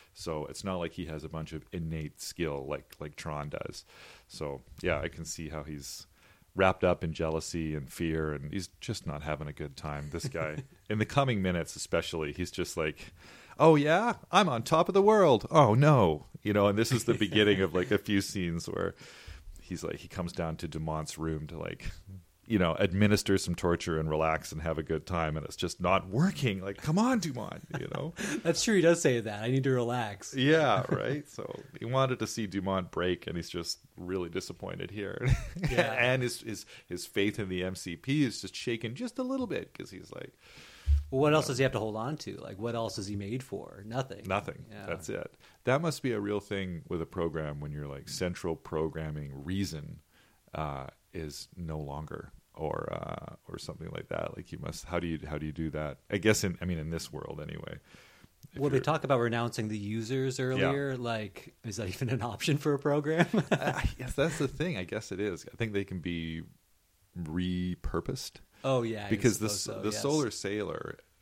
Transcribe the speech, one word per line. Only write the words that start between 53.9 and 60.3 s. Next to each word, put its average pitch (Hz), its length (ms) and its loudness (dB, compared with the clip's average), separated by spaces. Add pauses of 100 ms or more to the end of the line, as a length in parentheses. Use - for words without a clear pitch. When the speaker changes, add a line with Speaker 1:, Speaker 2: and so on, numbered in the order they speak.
Speaker 1:
like 50 160 -8
that. 50 280 -4
Like, - 140 -12
you - 80 -10
must, - 280 -10
how 87 120 -2
do 85 80 -2
you, 80 200 -2
how 76 120 -6
do 76 80 -6
you 76 60 -4
do 80 180 -2
that? 76 280 -6 (120)
I 101 80 0
guess 107 240 4
in, 90 180 -2
I - 40 -4
mean, 87 140 -2
in 78 120 -6
this 82 220 -6
world 73 280 -10
anyway. 78 380 -10 (720)
If - 60 -10
Speaker 2:
Well, 139 120 0
they 135 60 4
Speaker 1:
you're 127 80 2
Speaker 2:
talk 151 200 2
about 131 160 4
renouncing 117 480 0
the 107 100 -4
users 117 600 -2